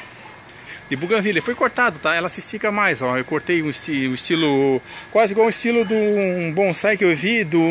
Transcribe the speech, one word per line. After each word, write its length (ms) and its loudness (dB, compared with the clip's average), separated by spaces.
De 60 -2
Bougainville. 440 0
Foi 140 -4
cortado, 440 0
tá? 160 0
Ela 140 0
se 120 -4
estica 300 -4
mais, 300 0
ó. 160 0
Eu 80 -2
cortei 380 -2
um 80 -2
esti-, 360 -2
um 80 -2
estilo, 680 2
quase 220 2
igual 140 4
o 40 2
estilo 360 2
de 80 -2
um 580 0
bonsai 460 2
que 60 2
eu 120 4
vi 260 0
do 160 0